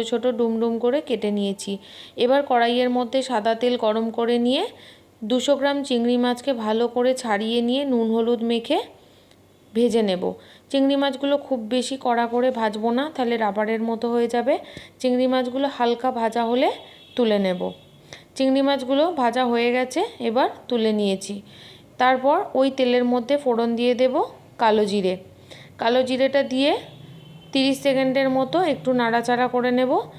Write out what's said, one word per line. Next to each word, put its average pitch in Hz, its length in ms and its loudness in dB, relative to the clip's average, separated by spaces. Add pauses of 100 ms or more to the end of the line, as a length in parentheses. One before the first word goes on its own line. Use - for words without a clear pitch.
ছোট 226 200 -2 (120)
ডুমডুম 226 420 0
করে 247 220 0
কেটে 214 300 -2
নিয়েছি। 202 420 -4 (440)
এবার 247 300 2
কড়াইয়ের 247 440 2
মধ্যে 247 320 -2
সাদা 226 320 -2
তেল 247 220 0
গরম 226 340 0
করে 233 280 0
নিয়ে 247 240 0 (600)
দুশো 247 340 0
গ্রাম 277 260 0
চিংড়ি 247 360 0
মাছকে 247 380 0
ভালো 220 320 0
করে 247 260 2
ছাড়িয়ে 220 480 -2
নিয়ে 247 220 0
নুন 240 260 0
হলুদ 226 340 0
মেখে 233 340 0 (960)
ভেজে 226 280 2
নেব। 185 220 -2 (440)
চিংড়ি 277 280 2
মাছগুলো 277 420 0
খুব 269 200 -4 (100)
বেশি 247 320 -2
কড়া 240 260 0
করে 240 240 0
ভাজবো 220 400 -2
না, 247 220 0
তাহলে 240 240 -2
রাবারের 214 460 -2
মতো 226 260 -2
হয়ে 240 200 0
যাবে। 240 260 0 (440)
চিংড়ি 254 280 0
মাছগুলো 254 420 0
হালকা 240 420 -2
ভাজা 233 340 -2
হলে 247 240 2 (460)
তুলে 208 240 2
নেব। 185 220 -2 (760)
চিংড়ি 269 280 2
মাছগুলো 269 500 2
ভাজা 254 320 0
হয়ে 240 280 2
গেছে, 254 280 -2 (200)
এবার 240 280 0 (180)
তুলে 220 260 0
নিয়েছি। 202 420 -2 (640)
তারপর 262 380 4 (180)
ওই 269 160 4
তেলের 247 340 2
মধ্যে 247 340 0
ফোড়ন 233 380 0
দিয়ে 240 180 2
দেব 247 200 2 (440)
কালো 214 260 4
জিরে। 190 300 0 (640)
কালো 240 240 2
জিরেটা 262 400 0
দিয়ে 269 280 0 (800)
তিরিশ 269 320 2
সেকেন্ডের 269 480 2
মতো 262 340 0
একটু 254 280 -2
নাড়াচাড়া 240 560 2
করে 247 240 0
নেব। 254 200 2 (260)